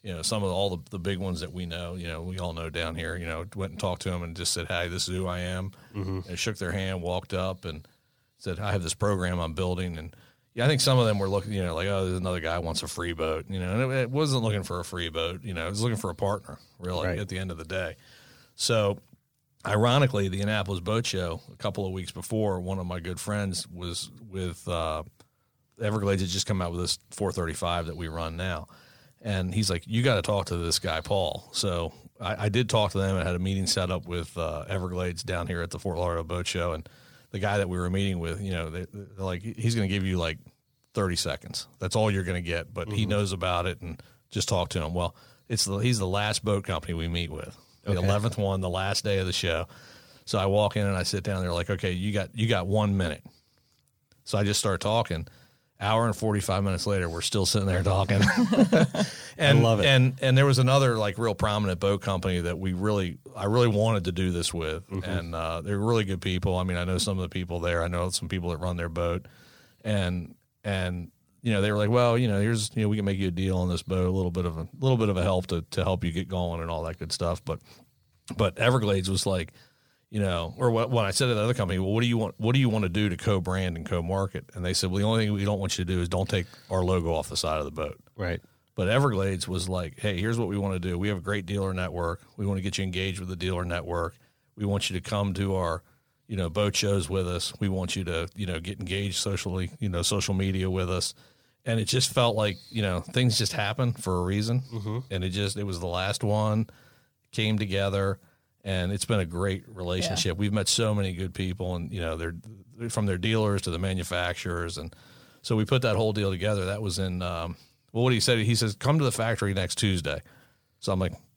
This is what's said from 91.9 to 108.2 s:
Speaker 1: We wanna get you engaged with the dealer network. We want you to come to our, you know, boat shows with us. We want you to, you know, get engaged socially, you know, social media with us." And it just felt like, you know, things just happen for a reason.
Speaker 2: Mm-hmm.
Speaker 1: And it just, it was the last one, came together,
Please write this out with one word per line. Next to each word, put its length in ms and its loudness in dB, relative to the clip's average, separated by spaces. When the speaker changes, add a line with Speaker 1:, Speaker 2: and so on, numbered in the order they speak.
Speaker 1:
We 80 -4
wanna 160 0
get 160 -4
you 80 -2
engaged 340 -2
with 100 -8
the 60 -6
dealer 300 -2
network. 500 -4
We 100 -4
want 240 0
you 100 -2
to 100 -10
come 240 0
to 220 0
our, 280 -2
you 100 -4
know, 120 0
boat 280 2
shows 320 2
with 180 0
us. 320 -4
We 80 0
want 300 0
you 80 -2
to, 300 -2
you 100 -4
know, 160 -4
get 180 -8
engaged 380 -2
socially, 520 -2
you 100 0
know, 120 0
social 320 0
media 360 2
with 200 0
us." 240 -2
And 120 0
it 80 0
just 280 0
felt 240 4
like, 200 0
you 120 -2
know, 200 0
things 360 2
just 140 0
happen 400 0
for 260 -2
a 60 2
reason. 380 0
Speaker 2:
Mm-hmm. 260 -6
Speaker 1:
And 140 -2
it 60 -2
just, 260 -2
it 80 -4
was 160 -4
the 60 -4
last 360 -2
one, 440 2
came 280 0
together, 580 0